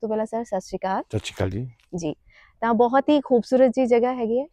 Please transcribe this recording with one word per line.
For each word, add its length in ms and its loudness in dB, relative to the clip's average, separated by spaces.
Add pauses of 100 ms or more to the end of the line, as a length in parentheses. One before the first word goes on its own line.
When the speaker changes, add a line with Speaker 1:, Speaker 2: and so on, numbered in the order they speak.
Speaker 1:
ਤੋਂ 80 -6
ਪਹਿਲਾਂ 160 -2
ਸਰ, 180 -6
ਸਤਿ 180 -6
ਸ਼੍ਰੀ 160 -10
ਅਕਾਲ। 260 -4
Speaker 2:
ਸਤਿ 160 -6
ਸ਼੍ਰੀ 160 -12
ਅਕਾਲ 140 -2
ਜੀ। 200 -8 (260)
Speaker 1:
ਜੀ, 200 -6 (460)
ਤਾਂ 120 2
ਬਹੁਤ 360 2
ਹੀ 120 4
ਖੂਬਸੂਰਤ 500 4
ਜਿਹੀ 140 0
ਜਗ੍ਹਾ 280 2
ਹੈਗੀ 260 -2
ਹੈ। 140 -4